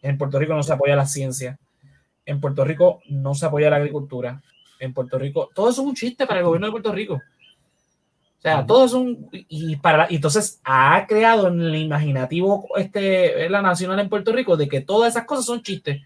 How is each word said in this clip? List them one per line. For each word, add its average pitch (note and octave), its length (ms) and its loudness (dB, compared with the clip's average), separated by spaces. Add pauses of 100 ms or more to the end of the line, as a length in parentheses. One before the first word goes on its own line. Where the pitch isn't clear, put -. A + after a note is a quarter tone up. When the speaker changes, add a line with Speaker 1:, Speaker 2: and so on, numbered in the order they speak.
Speaker 1:
en C#3 160 -2
Puerto C#3 220 -2
Rico D#3 140 0
no D3+ 100 -2
se D3 100 -2
apoya C#3+ 220 2
la C#3 100 2
ciencia, C3+ 540 -6 (640)
en C#3+ 140 -6
Puerto C#3 240 -2
Rico D#3+ 460 2
no C#3 260 -4
se E3 100 -4
apoya D3 240 2
la D3+ 60 4
agricultura, C3+ 680 -4 (380)
en C3 140 -10
Puerto C3 260 -4
Rico, C#3 340 -4
todo G#3+ 160 2
eso B3 120 -2
es C#4 60 -2
un C4+ 80 -4
chiste B3 300 -4
para G3+ 140 -2
el F3 60 2
gobierno E3+ 220 2
de G#3+ 40 -4
Puerto G#3+ 220 -4
Rico. F#3+ 220 -6
O - 1300 -20
sea, D#3 180 2
Speaker 2:
Ujú. A#2 80 -4
Speaker 1:
todo B3+ 180 8
es A#3+ 80 0
un, B3+ 380 -4
y, F#3 140 -16 (280)
y - 20 -4
para, D#3 340 4
y E3+ 60 -2
entonces C#3+ 480 -2
ha C#3 440 4
creado A3 400 4
en F3 140 0
el D#3+ 140 0
imaginativo, D#3 920 -2 (100)
este, F#3+ 720 0
la G3+ 120 0
nacional F#3 380 0
en G3 100 -2
Puerto G#3 220 -2
Rico A#3+ 240 2
de D3 120 -2
que C#3 140 -4
todas A3+ 320 2
esas A#3 120 -4
cosas C4+ 200 -4
son A#3 180 -6
chistes. D3 420 -8